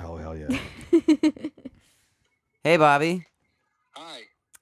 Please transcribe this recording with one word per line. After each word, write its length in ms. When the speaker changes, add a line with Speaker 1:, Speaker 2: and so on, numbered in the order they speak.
Speaker 1:
Oh, 100
hell 220
yeah. 200
Speaker 2:
<laughs> 580
Speaker 3:
Hey, 140
Bobby. 480
Speaker 4:
Hi. 300